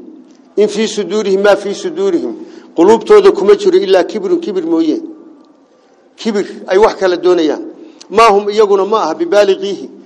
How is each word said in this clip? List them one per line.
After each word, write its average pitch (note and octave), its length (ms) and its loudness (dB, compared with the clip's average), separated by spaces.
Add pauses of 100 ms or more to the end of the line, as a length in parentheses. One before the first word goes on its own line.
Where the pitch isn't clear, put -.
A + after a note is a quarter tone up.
(560)
"In G#3 120 2
fii G#3+ 200 -4
suduurihim", G3 540 -2
maa G3+ 140 4
fii G3 180 -8
suduurihim, E3+ 580 -4 (420)
quluubtooda G3 580 6
kuma G3+ 220 2
jiro, F#3+ 240 2
"ilaa F3 260 2
kibrun", F3+ 360 -4
kibir F3+ 240 -6
mooyee. D#3+ 360 -2 (1160)
Kibir G3+ 300 -4 (220)
ay F#3+ 100 2
wax A3 180 2
kala F#3 200 0
doonayaan. D#3+ 460 0 (480)
Ma A3 200 4
hum G3+ 200 0
iyaguna G3+ 340 2
ma G#3+ 200 -2
aha D#3 100 -4
bibaaliqiihi. F#3+ 760 -2 (160)